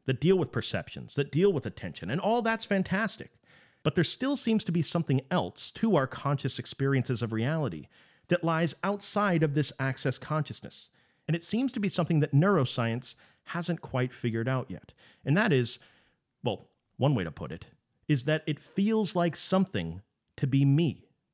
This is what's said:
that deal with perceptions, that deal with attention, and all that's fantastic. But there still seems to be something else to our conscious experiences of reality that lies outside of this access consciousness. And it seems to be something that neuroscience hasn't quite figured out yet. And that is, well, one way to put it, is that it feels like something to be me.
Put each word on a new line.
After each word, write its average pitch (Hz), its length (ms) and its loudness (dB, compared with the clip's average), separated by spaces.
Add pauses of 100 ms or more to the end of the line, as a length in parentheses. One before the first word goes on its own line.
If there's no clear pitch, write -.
that 127 140 0
deal 180 160 6
with 165 160 0
perceptions, - 640 -6
that 143 180 -2
deal 185 220 4
with 135 140 -2
attention, 85 420 -10
and 143 100 -2
all 226 220 0
that's 220 240 -2
fantastic. 196 640 -2 (540)
But - 100 0
there 175 100 4
still 269 320 -2
seems 220 280 0
to - 80 -4
be 165 100 2
something 147 480 0
else 113 420 -4
to 220 240 2
our 131 120 4
conscious 139 500 -2
experiences 131 640 0
of 113 120 -2
reality 113 540 -2 (420)
that 175 140 2
lies 165 300 0 (100)
outside 196 600 2
of 147 100 0
this 143 260 0
access 135 380 -2
consciousness. - 720 -6 (380)
And 156 80 0
it 170 80 -6
seems 247 300 0
to 240 60 -4
be 202 80 0
something 170 340 2
that 147 120 0
neuroscience 131 800 2 (300)
hasn't 170 380 -4
quite 127 300 -2
figured 113 380 -2
out 131 220 -2
yet. - 220 -14 (300)
And 147 140 2
that 208 160 4
is, 123 240 2 (640)
well, 107 240 -2 (300)
one 139 180 2
way 101 80 0
to 80 80 -4
put 69 200 -10
it, - 160 -12 (400)
is 135 180 2
that 156 220 0
it 151 120 -4
feels 214 560 0
like 175 200 2
something 98 640 0 (360)
to 143 100 0
be 139 180 4
me. 139 440 2 (240)